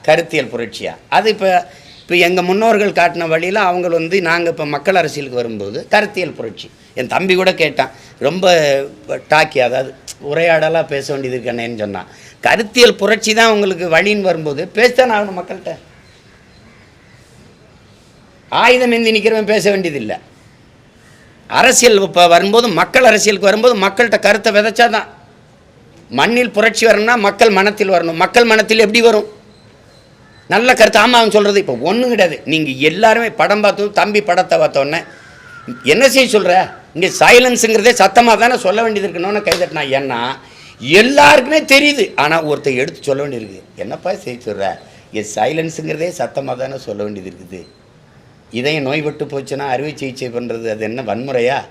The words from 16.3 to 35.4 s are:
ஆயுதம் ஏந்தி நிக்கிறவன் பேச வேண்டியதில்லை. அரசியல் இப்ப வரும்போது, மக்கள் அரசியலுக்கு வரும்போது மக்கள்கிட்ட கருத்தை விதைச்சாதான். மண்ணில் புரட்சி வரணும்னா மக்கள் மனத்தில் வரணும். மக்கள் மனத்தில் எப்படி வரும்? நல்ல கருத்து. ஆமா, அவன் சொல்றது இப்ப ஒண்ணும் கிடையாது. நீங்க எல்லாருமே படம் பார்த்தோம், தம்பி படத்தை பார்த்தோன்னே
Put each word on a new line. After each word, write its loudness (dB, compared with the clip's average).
ஆயுதம் 2
ஏந்தி 0
நிக்கிறவன் 0
பேச 0
வேண்டியதில்லை. -4
அரசியல் 4
இப்ப 2
வரும்போது, 4
மக்கள் 0
அரசியலுக்கு 2
வரும்போது 2
மக்கள்கிட்ட 0
கருத்தை 0
விதைச்சாதான். 0
மண்ணில் 0
புரட்சி 0
வரணும்னா 4
மக்கள் 2
மனத்தில் 0
வரணும். 0
மக்கள் 2
மனத்தில் 2
எப்படி 2
வரும்? 2
நல்ல 2
கருத்து. 4
ஆமா, 4
அவன் 4
சொல்றது 2
இப்ப -2
ஒண்ணும் -2
கிடையாது. 0
நீங்க -2
எல்லாருமே 2
படம் -2
பார்த்தோம், 0
தம்பி 0
படத்தை 0
பார்த்தோன்னே -2